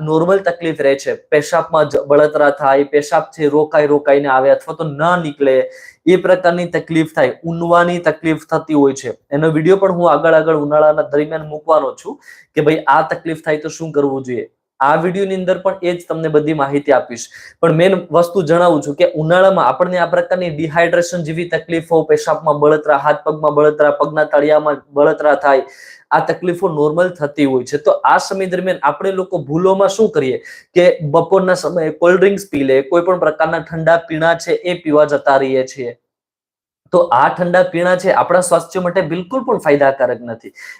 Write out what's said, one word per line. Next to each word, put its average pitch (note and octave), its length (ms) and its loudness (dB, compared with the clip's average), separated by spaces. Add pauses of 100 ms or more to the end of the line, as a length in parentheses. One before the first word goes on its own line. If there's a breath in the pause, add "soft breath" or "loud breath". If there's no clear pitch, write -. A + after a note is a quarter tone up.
નોર્મલ D#3+ 360 0
તકલીફ E3+ 440 -4
રહે C#3 140 2
છે. C3+ 180 -6
પેશાબમાં D#3 760 -2
જ C3+ 80 -4
બળતરા D3 520 2
થાય, C#3 340 2
પેશાબ D3 400 0
છે D#3 240 -4
રોકાઈ D3+ 400 2
રોકાઈને C#3+ 400 2
આવે C3 220 2
અથવા C3+ 260 0
તો D#3+ 80 -8
ન D#3+ 400 -2
નીકળે, C3+ 460 0 (360 loud breath)
એ F3 100 6
પ્રકારની F3 500 0
તકલીફ D#3+ 500 -4
થાય, C3+ 300 0
ઊંઘવાની E3+ 540 0
તકલીફ D#3+ 520 -2
થતી D#3 220 -4
હોય C#3 200 4
છે. B2 240 -10 (140)
એનો D3+ 180 0
વીડિયો D#3+ 280 2
પણ F#3+ 140 0
હું F3 200 2
આગળ D#3 220 2
આગળ D#3+ 220 2
ઉનાળાના D3+ 460 2
દરમિયાન D3+ 460 -4
મૂકવાનો D3+ 440 -2
છું - 280 -16 (360 loud breath)
કે D#3 60 0
ભાઈ D#3 260 0
આ C#3+ 140 4
તકલીફ D#3+ 440 -8
થાય D#3 120 -2
તો D#3 120 -10
શું D#3+ 220 -10
કરવું C#3 320 -2
જોઈએ. A#2+ 260 -8 (300)
આ C#3 160 2
વીડિયોની F#3 400 -2
અંદર F#3 220 -2
પણ F#3 260 -4
એ F3 100 0
જ F3 160 -8
તમને D#3+ 180 -4
બધી D3+ 260 0
માહિતી C#3+ 380 -2
આપીશ. A#2+ 360 -2 (340 loud breath)
પણ E3 120 2
મેઇન F3 380 2
વસ્તુ F3 300 0
જણાવું E3 400 2
છું C#3+ 140 -6
કે F3 160 2
ઉનાળામાં E3+ 560 2
આપણને F3+ 300 -2
આ E3+ 80 2
પ્રકારની F3 440 -2
ડિહાઇડ્રેશન E3 760 -2
જેવી E3 260 -6
તકલીફો, D#3+ 540 -2
પેશાબમાં D3+ 560 0
બળતરા, D3+ 380 2
હાથ D3 280 -2
પગમાં D3+ 280 -2
બળતરા, D3 380 2
પગના D3+ 320 -2
તળિયામાં D3+ 580 0 (120)
બળતરા D3 420 2
થાય, C#3 260 2 (500 loud breath)
આ D3+ 80 2
તકલીફો F3 500 -2
નોર્મલ D#3 400 0
થતી D3+ 360 -2
હોય C3 180 0
છે. C#3+ 140 -6
તો F#3 140 2
આ D3 260 2
સમય F#3+ 280 -4
દરમિયાન F3+ 380 -4
આપણે D3+ 280 -2
લોકો F#3 260 -4
ભૂલોમાં F3+ 500 0
શું G#3+ 220 0
કરીએ C3 280 -2 (360 loud breath)
કે F3+ 280 4
બપોરના E3+ 520 2
સમયે E3 360 -2
કોલ્ડ F3 300 0
ડ્રિંક્સ G3 320 0
પી C#3+ 120 -2
લે, C3+ 180 2
કોઈ E3+ 200 0
પણ F3+ 180 -2
પ્રકારના D#3+ 400 -2
ઠંડા D#3+ 380 0
પીણા E3 360 -2
છે E3 180 -6
એ F3 220 -2
પીવા D3+ 320 2
જતા C#3 320 0
રહીએ C3 300 0
છીએ. B2 300 -12 (960)
તો - 80 4
આ C#3+ 360 2
ઠંડા F3+ 280 0
પીણા F3+ 320 0
છે F#3 160 -2
આપણા - 280 2
સ્વાસ્થ્ય F3+ 400 -2
માટે F3+ 220 -2
બિલકુલ F3 420 -6
પણ F3+ 140 -2
ફાયદાકારક C3+ 640 0
નથી. A2+ 280 -14 (300 loud breath)